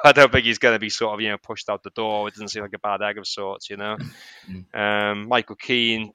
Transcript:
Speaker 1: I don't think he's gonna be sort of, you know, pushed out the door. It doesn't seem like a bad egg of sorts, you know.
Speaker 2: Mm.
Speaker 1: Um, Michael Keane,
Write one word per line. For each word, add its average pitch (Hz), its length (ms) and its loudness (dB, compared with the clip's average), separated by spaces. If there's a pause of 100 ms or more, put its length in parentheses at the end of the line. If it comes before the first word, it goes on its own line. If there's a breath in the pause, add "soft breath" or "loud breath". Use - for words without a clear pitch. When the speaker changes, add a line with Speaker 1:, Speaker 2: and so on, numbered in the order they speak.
Speaker 1:
I 147 80 12
don't 135 180 8
think 123 140 2
he's 113 140 0
gonna 117 200 4
be 104 120 -6
sort 110 240 -2
of, 107 80 -6
you 110 80 -2
know, 104 80 -4
pushed - 320 -12
out 101 120 -4
the 101 60 -14
door. 107 400 -4
It 104 60 -10
doesn't 104 140 -12
seem 107 160 -8
like 101 100 -12
a 101 40 -12
bad 101 220 -4
egg 104 160 -2
of 101 100 -12
sorts, 98 440 -8
you 101 80 -12
know. 104 180 -6 (500 loud breath)
Speaker 2:
Mm. 92 320 -16
Speaker 1:
Um, 104 500 0
Michael 117 280 0
Keane, 117 580 -2